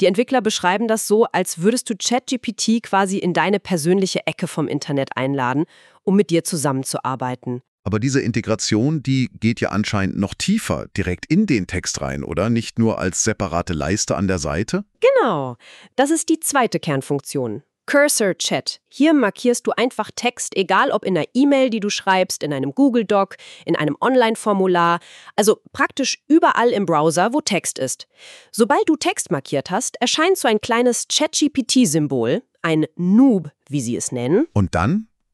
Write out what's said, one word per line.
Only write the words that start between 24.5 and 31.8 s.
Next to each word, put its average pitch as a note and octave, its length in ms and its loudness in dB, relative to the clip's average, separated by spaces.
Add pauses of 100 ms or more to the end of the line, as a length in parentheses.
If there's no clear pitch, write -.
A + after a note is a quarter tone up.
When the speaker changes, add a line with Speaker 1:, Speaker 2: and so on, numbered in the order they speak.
Speaker 1:
also G#3 240 2 (140)
praktisch - 560 -2
überall C#4+ 400 4
im G3+ 160 0
Browser, E3 480 2
wo G3 80 0
Text - 380 -4
ist. - 280 -6 (460)
Sobald C#4 340 2
du D#4 80 2
Text - 360 -4
markiert C#3 380 -4
hast, F#3+ 300 -4
erscheint E4 380 2
so - 100 -2
ein G#3+ 140 2
kleines A#3+ 480 0
Chat D#4 240 -2
G D4 160 2
P C4 140 -2
T-Symbol, D3 800 2 (180)